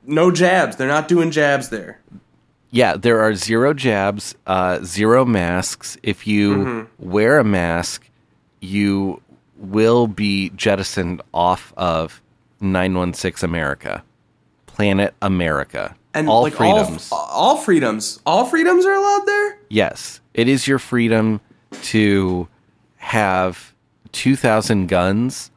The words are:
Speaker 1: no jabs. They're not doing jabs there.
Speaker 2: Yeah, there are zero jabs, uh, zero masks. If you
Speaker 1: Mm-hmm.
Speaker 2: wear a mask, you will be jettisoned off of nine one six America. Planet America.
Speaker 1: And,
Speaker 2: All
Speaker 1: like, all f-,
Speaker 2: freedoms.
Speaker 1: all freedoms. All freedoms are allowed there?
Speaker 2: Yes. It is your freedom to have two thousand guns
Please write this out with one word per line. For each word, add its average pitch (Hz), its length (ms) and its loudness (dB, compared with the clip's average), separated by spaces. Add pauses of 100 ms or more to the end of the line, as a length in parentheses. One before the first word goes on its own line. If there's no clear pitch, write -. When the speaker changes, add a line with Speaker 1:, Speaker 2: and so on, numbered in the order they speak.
Speaker 1:
no 156 260 2
jabs. 175 460 2
They're 131 120 -2
not 151 200 0
doing 165 220 2
jabs 143 380 0
there. 98 320 -12 (720)
Speaker 2:
Yeah, 113 260 2
there 113 240 2
are 110 140 2
zero 113 400 0
jabs, 104 600 -2 (120)
uh, 92 380 0
zero 107 400 2
masks. 92 800 -2
If - 240 -6
you 104 300 2
Speaker 1:
Mm-hmm. 110 540 -6
Speaker 2:
wear 110 280 2
a 131 60 2
mask, 87 640 -2 (520)
you 98 600 -2 (360)
will 110 500 2
be 98 440 -2
jettisoned 95 720 -2 (120)
off 90 420 0
of 82 440 -4 (400)
nine 95 340 0
one 90 200 -2
six - 280 -6
America. 71 600 -4 (640)
Planet 101 560 0
America. 78 720 -2 (180)
Speaker 1:
And, 156 160 -2
Speaker 2:
All - 140 4
Speaker 1:
like, 151 180 -2
all 190 180 4
f-, 202 80 0
Speaker 2:
freedoms. 80 260 -10
Speaker 1:
all 165 440 0
freedoms. 135 680 -2
All 185 200 2
freedoms 349 380 2
are 392 100 2
allowed 403 320 0
there? 415 320 -2 (100)
Speaker 2:
Yes. - 520 -2 (140)
It 117 140 2
is 135 180 0
your 139 120 2
freedom 110 640 0 (420)
to 95 680 2 (480)
have 92 760 -2 (400)
two 131 240 0
thousand 110 520 0
guns 95 680 0